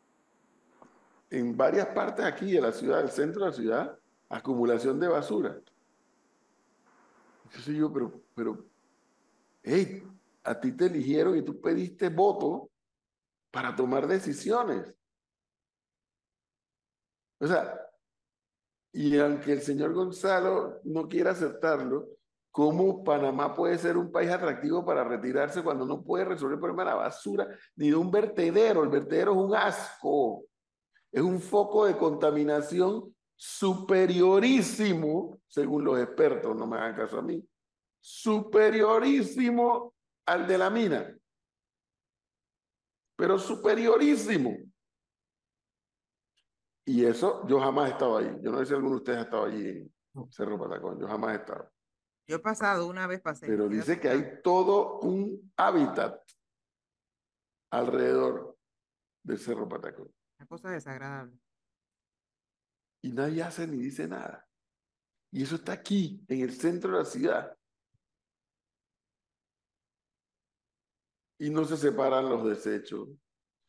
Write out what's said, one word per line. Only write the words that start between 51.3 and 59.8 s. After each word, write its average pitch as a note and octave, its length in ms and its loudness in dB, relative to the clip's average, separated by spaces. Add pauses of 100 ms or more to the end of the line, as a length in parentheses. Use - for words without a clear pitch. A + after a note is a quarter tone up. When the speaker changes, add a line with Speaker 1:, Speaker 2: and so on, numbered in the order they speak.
Speaker 1:
he G#2+ 40 -4
estado. - 340 -12 (560)
Speaker 3:
Yo D#3 100 -4
he - 20 -10
pasado, G3+ 480 -2
una F#3 200 -6
vez F#3 140 -6
pasé. D3+ 260 -8
Speaker 1:
Pero G#2 220 0
Speaker 3:
Queda G#2+ 80 -2
Speaker 1:
dice D#3 240 -2
que D3+ 80 0
Speaker 3:
cerca. C#3 200 0
Speaker 1:
hay - 140 -16
todo F#3 580 2
un G3 560 -4
hábitat - 640 0 (1500)
alrededor B2+ 840 0 (640)
del G#2 160 -6
Cerro G#2+ 300 -6
Patacón. - 420 -12 (280)